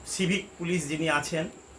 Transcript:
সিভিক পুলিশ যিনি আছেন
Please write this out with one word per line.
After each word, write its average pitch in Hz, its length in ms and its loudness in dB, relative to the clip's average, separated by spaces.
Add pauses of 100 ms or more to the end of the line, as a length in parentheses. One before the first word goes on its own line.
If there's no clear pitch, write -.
সিভিক 185 400 2 (120)
পুলিশ 170 300 0
যিনি 156 220 0
আছেন 156 380 2 (300)